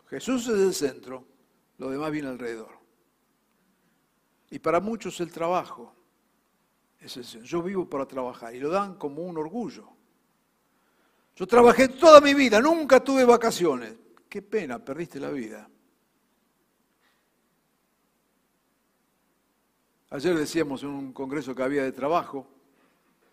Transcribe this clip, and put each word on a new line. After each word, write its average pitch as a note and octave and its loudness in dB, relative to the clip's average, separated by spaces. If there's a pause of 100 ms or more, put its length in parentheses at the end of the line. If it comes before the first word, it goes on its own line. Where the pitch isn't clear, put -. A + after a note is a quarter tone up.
Jesús A#3 -6
es G#3+ 0
el F#3+ 2
centro, B2+ -8 (520)
lo C3+ -10
demás D3+ -6
viene D3 -8
alrededor. A#2 -12 (1700)
Y C#3+ -16
para D#3+ 0
muchos G3 -8
el E3+ -8
trabajo E3+ -6 (1040)
es - -16
el A#2+ -14
centro. A#2 -20
"Yo E3+ -4
vivo F#3 -6
para C#3 -6
trabajar", B2 -10
y B2+ -14
lo C#3+ -6
dan F#3+ -4
como D3 -10
un F3 -12
orgullo. D#3 -10 (1500)
"Yo F#3 -10
trabajé A#3+ 6
toda D4+ 12
mi C#4 2
vida, A#3 4
nunca C#4+ 4
tuve C4+ 2
vacaciones". F3 2 (340)
Qué G3+ -14
pena, E3+ -8
perdiste C#3 -12
la C#3+ -10
vida. A2 -12 (4000)
Ayer D#3 -2
decíamos D3 -4
en C#3 -10
un C#3 -12
congreso C3+ -8
que B2 -6
había C3+ -2
de C3 -6
trabajo C#3 -4 (880)